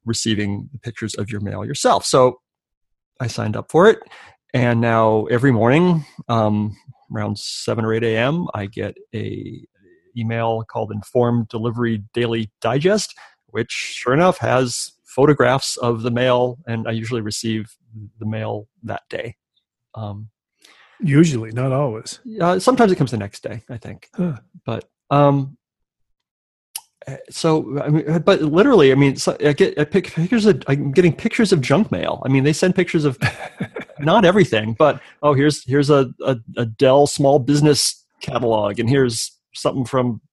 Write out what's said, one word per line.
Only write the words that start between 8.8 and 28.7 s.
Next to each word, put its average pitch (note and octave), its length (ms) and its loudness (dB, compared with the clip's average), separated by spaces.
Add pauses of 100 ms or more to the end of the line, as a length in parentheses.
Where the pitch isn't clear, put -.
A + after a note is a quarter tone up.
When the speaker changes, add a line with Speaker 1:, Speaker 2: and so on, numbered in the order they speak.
Speaker 1:
a G#2 520 -12 (500)
email A2+ 540 -4
called A2 220 -8
Informed A#2+ 560 0
Delivery A2+ 640 -4
Daily A#2 480 -4
Digest, D3 580 0 (280)
which A2+ 240 -6
sure - 440 -4
enough F3 240 2
has A#2+ 540 -2 (120)
photographs C3+ 720 2
of A#2 260 -2
the A#2+ 80 -4
mail, B2 560 0
and A2+ 200 -6
I A#2 60 -6
usually A2+ 280 -6
receive G#2+ 540 -6 (440)
the A2 80 -8
mail A2 420 -8 (140)
that A2 260 -10
day. - 280 -10 (600)
Um, G#2+ 320 -12 (720)
Speaker 2:
Usually, C#3 500 2
not B2+ 220 -2
always. B2+ 480 -4 (200)
Speaker 1:
Uh, F3+ 180 2
sometimes A#3 340 4
it E3+ 40 -2
comes C3+ 160 0
the A#2+ 40 -4
next G2+ 260 -8
day, G#2 260 -10
I B2 80 -12
think. F#2+ 380 -18
Speaker 2:
Huh. E3+ 240 -4 (260)
Speaker 1:
But, A2+ 240 -8 (220)
um, C#3+ 460 2 (1500)
eh, C3 100 -14 (140)
so, D3 500 -2
I C#3 100 -6
mean, D#3 300 0
but F#3 220 2
literally, D#3+ 500 6